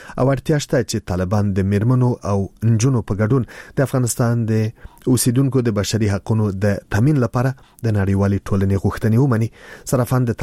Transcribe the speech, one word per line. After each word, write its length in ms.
او 140
اړتیا 320
شته 180
چې 280
طالبان 480
د 120
میرمنو 400
او 60
نجونو 300
په 200
ګډون 220
د 100
افغانستان 640
د 20
اوسیدونکو 560
د 100
بشري 320
حقونو 360
د 100
تامین 280
لپاره 260
د 40
نړیوالې 500
ټولنې 360
غوښتنې 340
ومني. 320
صرافان 340
د 180